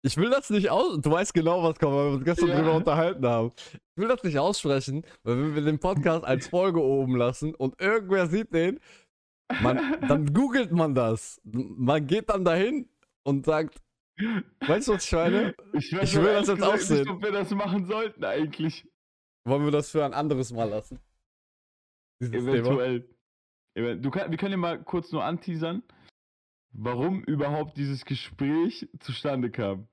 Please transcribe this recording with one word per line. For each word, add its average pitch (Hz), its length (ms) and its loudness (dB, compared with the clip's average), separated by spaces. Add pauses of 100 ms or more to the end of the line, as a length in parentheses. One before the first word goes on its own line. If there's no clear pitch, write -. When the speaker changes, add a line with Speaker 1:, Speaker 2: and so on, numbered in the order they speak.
Speaker 1:
Ich 131 140 0
will 190 140 2
das 269 200 0
nicht 208 200 2
aus-, 208 320 0
du 151 100 2
weißt 180 220 0
genau, 170 280 4
was 160 160 2
kommt, 143 160 2
weil 143 180 2
wir 139 40 0
uns 131 80 -2
gestern 170 280 2
Speaker 2:
Ja. - 60 2
Speaker 1:
drüber 160 200 4
unterhalten 165 500 2
haben. 117 300 2
Ich - 400 -20
will 202 100 0
das 240 160 0
nicht 151 160 0
aussprechen, 143 680 -2 (180)
weil 120 140 0
wenn 147 180 -2
wir 151 60 0
den 151 180 2
Podcast 170 440 0
als 131 240 -2
Folge 180 340 2
oben 131 360 2
lassen 123 360 0
und 131 280 -4
irgendwer 196 460 2
sieht 190 260 -2
den, 175 260 2 (840)
man, 254 160 2
Speaker 2:
<laughs> 277 300 -2
Speaker 1:
dann 147 260 2
googelt 240 380 2
man 160 240 2
das. 113 480 -2
Man 127 640 -2
geht 208 220 0
dann 196 160 2
dahin 196 420 2 (360)
und 139 220 0
sagt, 156 360 0 (840)
weißt 202 220 2
du, 220 60 4
was 190 100 -2
ich - 80 -4
meine? 202 420 2 (200)
Speaker 2:
Ich - 200 -4
weiß 185 100 0
Speaker 1:
Ich - 120 0
will 156 60 6
Speaker 2:
aber 208 120 6
Speaker 1:
das 208 140 2
Speaker 2:
ehrlich - 0 -
Speaker 1:
jetzt 185 160 0
auch 190 120 4
Speaker 2:
gesagt 196 140 -2
nicht, 143 160 4
Speaker 1:
sehen. 139 40 -8
Speaker 2:
ob 185 140 -6
wir 208 100 0
das 202 180 -2
machen 196 340 -2
sollten 214 380 -4
eigentlich. 151 640 -4 (580)
Speaker 1:
Wollen 143 200 2
wir 147 60 2
das 147 200 0
für 151 140 2
ein 131 80 -4
anderes 131 400 -2
Mal 113 160 -2
lassen? 107 300 -8 (1200)
Dieses 123 240 -2
Thema? 131 60 0 (180)
Speaker 2:
Eventuell. 127 400 0 (680)
Even-, 113 240 -4
du 135 100 -2
kann, 165 200 -4
wir 160 60 -4
können 196 140 -4
ja 190 60 -2
mal 170 260 -2
kurz - 280 -6
nur 156 120 -4
anteasern, 165 600 -4 (880)
warum 123 520 -4
überhaupt 147 540 -4
dieses 139 280 -6
Gespräch 147 840 -4 (120)
zustande 127 520 -4
kam. 101 420 -4